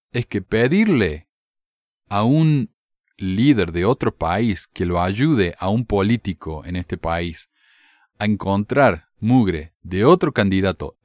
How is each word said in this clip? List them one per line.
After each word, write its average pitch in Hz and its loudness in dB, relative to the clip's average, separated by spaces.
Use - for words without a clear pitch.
es 123 -4
que 101 -4
pedirle 120 2
a 101 -2
un 147 2
líder 98 2
de 87 -2
otro 117 0
país 95 -2
que - -6
lo 87 0
ayude 101 0
a 92 -6
un 113 0
político 98 -2
en 87 -8
este 87 -8
país 85 -6
a 107 -4
encontrar 104 0
mugre 101 0
de 92 -2
otro 170 4
candidato 95 0